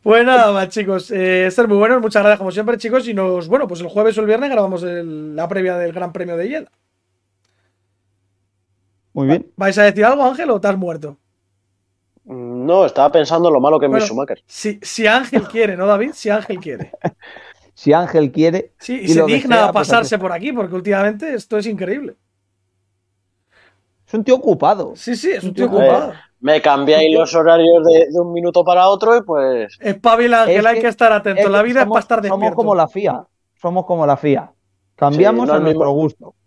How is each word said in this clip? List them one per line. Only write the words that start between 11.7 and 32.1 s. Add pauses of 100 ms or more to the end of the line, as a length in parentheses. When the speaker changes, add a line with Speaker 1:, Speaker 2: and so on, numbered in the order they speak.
Speaker 3:
No,
estaba
pensando
lo
malo
que
es
Speaker 1:
Bueno,
Speaker 3:
Mick
Schumacher.
Speaker 1:
si,
si
Ángel
quiere,
¿no,
David?
Si
Ángel
quiere. (100)
Speaker 2:
<laughs> (720)
Si
Ángel
quiere
Speaker 1:
Sí,
y
Speaker 2:
y
Speaker 1:
se
Speaker 2:
lo
que
Speaker 1:
digna
Speaker 2:
sea,
Speaker 1:
a
Speaker 2:
pues
Speaker 1:
pasarse
Speaker 2:
aquí
Speaker 1:
por
aquí,
porque
últimamente
esto
es
increíble. (1900)
Speaker 2:
Es
un
tío
ocupado.
Speaker 1:
Sí,
sí,
es
un
Speaker 2:
Un
Speaker 1:
tío
Speaker 2:
tío
Speaker 3:
A
ver,
Speaker 1:
ocupado. (280)
Speaker 3:
me
cambiáis
los
horarios
de,
de
un
minuto
para
otro
y
pues
Speaker 1:
Espabila,
Ángel,
Speaker 2:
Es
Speaker 1:
hay
Speaker 2:
que,
Speaker 1:
que
estar
atento.
Speaker 2:
es
Speaker 1:
La
Speaker 2:
que
Speaker 1:
vida
es
Speaker 2:
somos,
Speaker 1:
para
estar